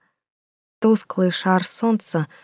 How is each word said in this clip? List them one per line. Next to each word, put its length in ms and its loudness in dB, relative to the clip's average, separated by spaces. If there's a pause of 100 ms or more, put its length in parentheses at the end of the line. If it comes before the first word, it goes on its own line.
(800)
Тусклый 520 2
шар 340 0
солнца, 600 -2 (160)